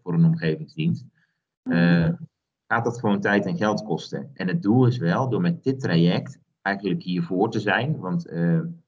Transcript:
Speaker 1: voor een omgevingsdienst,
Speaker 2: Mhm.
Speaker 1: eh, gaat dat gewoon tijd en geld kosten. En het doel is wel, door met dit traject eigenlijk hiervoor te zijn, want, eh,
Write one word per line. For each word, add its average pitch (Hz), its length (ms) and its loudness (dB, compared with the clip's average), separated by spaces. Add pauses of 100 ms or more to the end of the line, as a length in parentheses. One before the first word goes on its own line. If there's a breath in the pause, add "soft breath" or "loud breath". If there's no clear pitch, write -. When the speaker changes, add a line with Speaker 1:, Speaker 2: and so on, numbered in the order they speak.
Speaker 1:
voor 87 120 -6
een 82 100 4
omgevingsdienst, 80 800 -2 (580)
Speaker 2:
Mhm. 87 140 -2
Speaker 1:
eh, 85 320 4 (580)
gaat 120 180 0
dat 117 140 -4
gewoon 101 220 0
tijd 101 260 2
en 90 100 -2
geld 107 280 0
kosten. - 500 -8
En 92 140 -6
het 85 140 -2
doel 120 240 4
is 113 120 2
wel, 98 300 0
door 107 120 0
met 87 220 0
dit 131 180 -2
traject 90 580 2 (240)
eigenlijk 98 400 -2
hiervoor 92 480 -2
te 113 100 -4
zijn, 101 380 0
want, 87 280 -4
eh, 85 320 0 (300)